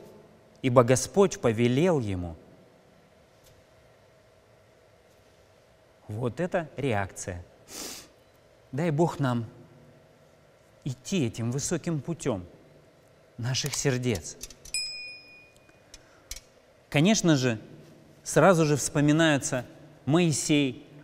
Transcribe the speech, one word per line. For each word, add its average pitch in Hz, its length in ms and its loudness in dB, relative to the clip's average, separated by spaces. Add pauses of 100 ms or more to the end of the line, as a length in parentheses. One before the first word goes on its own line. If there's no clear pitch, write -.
(600)
ибо 127 220 6
Господь 135 560 2
повелел 123 600 2
ему». 95 360 -6 (3750)
Вот 113 320 -6
это 175 380 -4
реакция. 98 640 -4 (1300)
Дай 160 200 -2
Бог 156 280 0
нам 123 260 0 (1400)
идти 151 420 -4
этим 117 260 -4
высоким 151 500 -4
путем 123 440 -6 (920)
наших 127 360 -6
сердец. 123 640 -2 (2500)
Конечно 170 460 4
же, 127 240 0 (640)
сразу 165 420 4
же 147 120 2
вспоминается 147 880 2 (400)
Моисей, 147 800 0 (180)